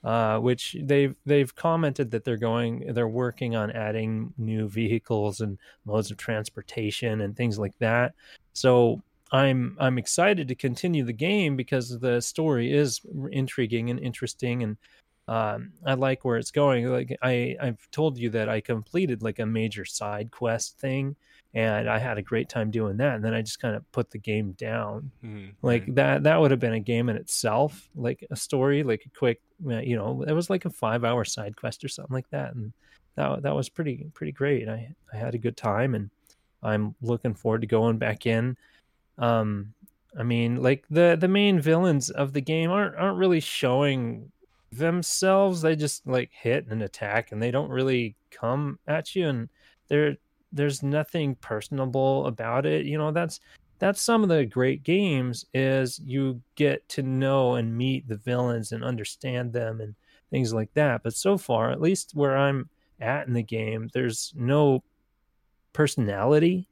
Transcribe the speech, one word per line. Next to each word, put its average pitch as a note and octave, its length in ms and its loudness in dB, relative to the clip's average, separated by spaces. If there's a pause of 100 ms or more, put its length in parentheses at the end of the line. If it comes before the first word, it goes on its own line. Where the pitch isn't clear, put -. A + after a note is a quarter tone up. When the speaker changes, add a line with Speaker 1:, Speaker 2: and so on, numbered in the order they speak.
Speaker 1:
Uh, A2+ 360 2
which B2 420 0
they've, C#3 340 2 (120)
they've C#3 280 4
commented D#3+ 540 0
that A2+ 140 -2
they're A#2+ 120 0
going, A#2 600 -2
they're A#2 120 2
working A#2+ 480 -2
on G#2+ 140 0
adding A2 640 -4
new A2 320 -2
vehicles G#2+ 760 0
and G2+ 180 -6 (260)
modes G#2+ 240 0
of G#2 80 -10
transportation A2 1040 -4
and G2+ 160 -6
things A2+ 220 -2
like G2+ 180 -4
that. A#2 380 2 (380)
So A#2+ 460 6 (320)
I'm, C3 480 2
I'm C3 200 2
excited E3+ 480 0
to B2+ 80 -4
continue C#3+ 480 -2
the A#2+ 100 -4
game D#3+ 420 0
because B2+ 440 -4
the A#2+ 200 2
story C3+ 540 0
is C#3+ 260 2 (220)
r-, C#3 80 -8
intriguing A#2+ 600 -2
and B2+ 80 -4
interesting, B2 640 -6
and, G#2+ 120 -4 (520)
um, A2+ 440 -2 (140)
I C3+ 80 2
like C3 320 0
where A#2+ 120 2
it's A#2 140 -4
going. C3 360 4
Like, B2+ 340 -2
I, B2+ 400 0
I've B2 300 -6
told D3+ 260 0
you A#2 140 -2
that A2 180 0
I A2 100 0
completed, A#2+ 640 -2
like, A2 160 -4
a A2+ 80 -2
major A2 400 -2
side G#2+ 460 -6
quest - 480 -4
thing, C#3 360 -4 (380)
and A2 360 0
I A2 100 0
had A2+ 180 -4
a G#2+ 60 -6
great - 260 -2
time G#2+ 220 -2
doing G#2+ 260 -2
that. C3+ 180 0
And G#2+ 80 -6
then A2+ 100 0
I A2+ 80 -2
just - 200 -10
kinda A2 200 -4 (120)
put - 160 -2
the - 80 -14
game G#2+ 360 -4
down. A2 580 -8 (120)
Speaker 2:
Mm-hmm. G#2 260 -14 (120)
Speaker 1:
Like, A#2+ 220 2
Speaker 2:
Right. C3 120 -4
Speaker 1:
that, C#3 280 4
that D#3+ 180 6
would C#3+ 100 8
have B2+ 80 4
been A#2 140 0
a A2+ 80 -2
game A#2 260 0
in A2 80 0
itself, - 800 -2
like, C3 360 -6
a C#3 40 -6
story, C#3+ 480 2
like, A2+ 220 -2
a - 120 -20
quick, A#2+ 240 0 (280)
uh, A#2 80 -2
you A#2+ 180 -2
know, B2 280 -4
it D3+ 100 -2
was, E3+ 160 -2
like, F#3+ 160 -2
a F3 40 -2
five-hour A#2 540 0
side G#2 320 -8
quest - 300 -10
or - 20 -8
something - 280 -10
like B2+ 160 -6
that. C3+ 240 -6
And A2+ 180 -10 (420)
that, C#3 280 -2
that C#3+ 120 0
was C#3 140 -2
pretty, D3 440 -6
pretty D3+ 200 -8
great. C3+ 340 0
I, A#2 260 -8 (200)
I A2 40 -8
had A#2 180 -6
a - 20 -4
good A#2 180 -2
time, A#2 400 0
and G#2 140 -4 (540)
I'm G#2+ 380 0
looking A#2+ 340 0
forward A2+ 260 0
to A2 60 -4
going A2+ 320 4
back A2 260 -2
in. A#2+ 320 0 (600)
Um, G#2+ 560 0 (440)
I A#2+ 60 -4
mean, A#2 380 0
like, C3 280 2
the, E3+ 280 6
the F3 120 2
main G3+ 320 4
villains D#3+ 480 2
of C#3 240 -2
the D3 80 0
game D#3+ 300 0
aren't, G3 240 0
aren't F#3+ 240 0
really F#3 200 4
showing B2+ 920 0 (400)
themselves. F3+ 880 2
They D#3+ 140 2
just, D3+ 320 -4
like, B2+ 260 0
hit C3 360 -2
and A2 140 -4
attack, G#2 480 -4
and G#2+ 100 -4
they A#2+ 100 0
don't C#3+ 180 -2
really B2+ 460 0 (140)
come C#3 580 -4
at D#3+ 280 -4
you, F3+ 120 0
and B2 220 -2 (380)
there, D3 300 2 (340)
there's C#3+ 320 -2
nothing C#3+ 520 -2
personable C3+ 920 -2
about A#2+ 380 -2
it. D#3 200 0
You D3 120 -2
know, D3+ 140 0
that's, E3 280 -4 (400)
that's G3 220 0
some A3+ 220 4
of G3 60 2
the D#3 160 6
great B2+ 380 0
games, D3 680 0
is C3+ 520 0
you C3 360 -2 (140)
get C#3+ 340 0
to - 140 -4
know C3 520 2
and A2+ 220 -2
meet C3 300 -2
the A2 100 -6
villains B2 540 -2
and A#2 120 -8
understand B2 680 -6
them A2+ 280 -4
and G#2 140 -12 (340)
things B2 240 0
like A2 220 -2
that. C#3+ 280 2
But A2+ 120 -4
so G3 220 2
far, A#2 340 0
at C3+ 100 -4
least F3+ 320 0
where C#3+ 240 2
I'm C#3 320 2 (300)
at C3 280 -2
in B2 60 0
the A#2 100 0
game, A2 500 -6
there's B2 420 -2
no C#3 480 4 (920)
personality. D3 1000 2